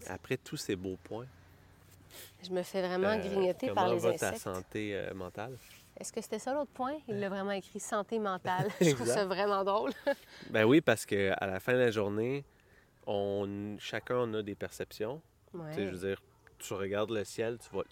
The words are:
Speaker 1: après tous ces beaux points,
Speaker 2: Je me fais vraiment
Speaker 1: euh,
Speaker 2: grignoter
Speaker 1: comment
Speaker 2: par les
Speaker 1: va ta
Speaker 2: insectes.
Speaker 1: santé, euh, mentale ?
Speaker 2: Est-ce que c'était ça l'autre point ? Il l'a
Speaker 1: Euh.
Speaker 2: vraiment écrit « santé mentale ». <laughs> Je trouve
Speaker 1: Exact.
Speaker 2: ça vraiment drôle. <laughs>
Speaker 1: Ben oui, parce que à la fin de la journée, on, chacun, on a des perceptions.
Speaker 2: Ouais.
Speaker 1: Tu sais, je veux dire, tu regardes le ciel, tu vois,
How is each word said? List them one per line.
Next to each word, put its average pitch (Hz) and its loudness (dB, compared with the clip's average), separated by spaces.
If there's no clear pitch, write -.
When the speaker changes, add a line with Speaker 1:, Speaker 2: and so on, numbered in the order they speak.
Speaker 1:
après 95 -4
tous - -10
ces 104 -2
beaux 92 -6
points, 113 -10
Speaker 2:
Je 180 -12
me 180 0
fais 190 -2
vraiment 185 2
Speaker 1:
euh, 214 4
Speaker 2:
grignoter 196 0
Speaker 1:
comment 202 2
Speaker 2:
par 185 6
les - 2
Speaker 1:
va - 4
ta 104 2
Speaker 2:
insectes. 92 -2
Speaker 1:
santé, 101 -4
euh, 95 -4
mentale ? 104 -8
Speaker 2:
Est-ce - -10
que 226 -6
c'était 214 -6
ça 254 -4
l'autre 294 -2
point ? 262 -4
Il 208 -4
l'a 202 -2
Speaker 1:
Euh. 185 -2
Speaker 2:
vraiment 196 -2
écrit « 196 -6
santé 220 -2
mentale ». 190 0
<laughs> - -8
Je 170 8
trouve 139 2
Speaker 1:
Exact. - 2
Speaker 2:
ça 208 2
vraiment 196 2
drôle. 220 2
<laughs> - -4
Speaker 1:
Ben 110 6
oui, 139 10
parce - 2
que 98 2
à 101 0
la 95 -2
fin 127 0
de 127 6
la 123 6
journée, 110 0
on, 101 -2
chacun, - -4
on 113 0
a 110 -2
des 101 -6
perceptions. 107 -6
Speaker 2:
Ouais. 160 -10
Speaker 1:
Tu 156 -8
sais, 98 -2
je 92 -4
veux 92 -4
dire, 98 -2
tu - -8
regardes 101 -2
le 107 -2
ciel, 113 -4
tu - -18
vois, 95 -4